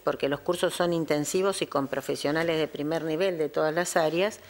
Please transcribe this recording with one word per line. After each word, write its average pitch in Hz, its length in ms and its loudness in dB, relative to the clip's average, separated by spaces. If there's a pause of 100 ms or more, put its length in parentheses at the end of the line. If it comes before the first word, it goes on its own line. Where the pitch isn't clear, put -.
porque 143 240 0
los 143 140 -2
cursos 175 320 0
son 175 180 2
intensivos 165 720 0
y 170 60 0
con 139 200 0
profesionales 156 720 0
de 156 100 2
primer 151 380 -4
nivel 170 320 0
de 156 100 0
todas 156 260 0
las 175 220 -2
áreas, 170 540 2